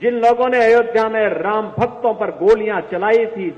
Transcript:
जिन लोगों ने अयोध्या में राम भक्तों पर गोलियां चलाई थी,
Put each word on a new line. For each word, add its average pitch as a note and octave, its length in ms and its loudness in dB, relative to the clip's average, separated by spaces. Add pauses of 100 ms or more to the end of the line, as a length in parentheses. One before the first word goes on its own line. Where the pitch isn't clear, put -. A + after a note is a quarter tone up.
जिन A#3+ 120 0
लोगों A#3+ 360 2
ने B3+ 100 0
अयोध्या A3+ 500 2
में A3 220 0
राम G3+ 360 -4
भक्तों A#3 460 -4
पर E3+ 180 -4
गोलियां G#3+ 500 0
चलाई G#3+ 440 0
थी, F#3+ 320 -8